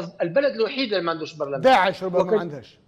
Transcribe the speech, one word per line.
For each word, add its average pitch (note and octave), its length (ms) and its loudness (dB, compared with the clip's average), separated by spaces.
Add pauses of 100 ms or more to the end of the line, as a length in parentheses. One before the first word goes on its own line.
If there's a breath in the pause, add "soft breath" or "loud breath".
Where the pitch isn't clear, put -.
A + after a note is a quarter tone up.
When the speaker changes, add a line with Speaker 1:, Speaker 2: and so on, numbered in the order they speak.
(220)
Speaker 1:
البلد A3 320 0
الوحيد A3+ 380 -2
اللي F#3 120 -2
ما E3 60 -2
عندوش D#3 240 -8
برلمان. C#3+ 260 -6
Speaker 2:
داعش G3 440 4
ربما F3+ 180 0
Speaker 1:
وك-، F3+ 100 0
Speaker 2:
ما G#3+ 80 4
عندهاش. D3 480 -12